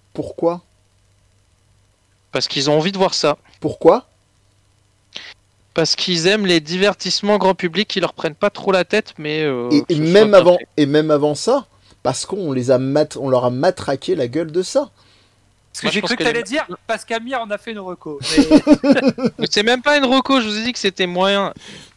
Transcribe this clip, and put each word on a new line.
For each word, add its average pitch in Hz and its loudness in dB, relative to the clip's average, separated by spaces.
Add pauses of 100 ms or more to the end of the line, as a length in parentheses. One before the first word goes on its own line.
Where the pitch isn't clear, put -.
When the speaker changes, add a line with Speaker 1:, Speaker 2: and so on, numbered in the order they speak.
(140)
Speaker 1:
pourquoi ? 170 -6 (1700)
Speaker 2:
Parce 131 -4
qu'ils 139 -2
ont 151 4
envie 160 0
de 196 -8
voir 185 2
ça. 151 0 (220)
Speaker 1:
Pourquoi ? 170 2 (1700)
Speaker 2:
Parce 160 0
qu'ils 175 -2
aiment 208 2
les 175 4
divertissements 185 -2
grand 185 2
public 185 -4
qui - -4
leur 175 -2
prennent 156 -6
pas 208 0
trop - -4
la 185 2
tête, - -2
mais, 151 -4
euh, 123 -2
Speaker 1:
Et, 147 4
Speaker 2:
que 180 -2
Speaker 1:
et - 0
Speaker 2:
ce 147 -2
Speaker 1:
même 202 6
Speaker 2:
soit 190 8
bien 175 6
Speaker 1:
avant, 175 6
Speaker 2:
fait. - -8 (100)
Speaker 1:
et 147 4
même 151 2
avant 147 2
ça, 240 -2 (360)
parce - -4
qu'on 190 -6
les 127 -2
a 127 4
mat-, 143 -2
on 131 -6
leur 123 2
a 123 2
matraqué 139 -2
la 131 -2
gueule 156 -6
de 175 -2
ça. 269 -2 (840)
Speaker 3:
Parce - -14
que - -8
Speaker 2:
Moi, 156 0
je - -6
Speaker 3:
j'ai 208 -2
Speaker 2:
pense 180 -6
Speaker 3:
cru 240 -2
que 165 -4
Speaker 2:
que - 0
les 220 0
Speaker 3:
t'allais 233 -4
Speaker 2:
ma- 294 -6
Speaker 3:
dire, 185 -14
parce 220 -6
qu'Amir 240 -6
en 220 -10
a 208 -6
fait 233 -14
une 214 -10
reco. 170 -12
Mais 285 4 (680)
Speaker 2:
<laughs> - -20
Mais 226 -4
c'est 208 -2
même 247 0
pas 294 2
une 277 2
reco, 262 2
je 214 -4
vous 208 -6
ai 220 -6
dit 240 -6
que - -10
c'était 190 -2
moyen. 190 0 (420)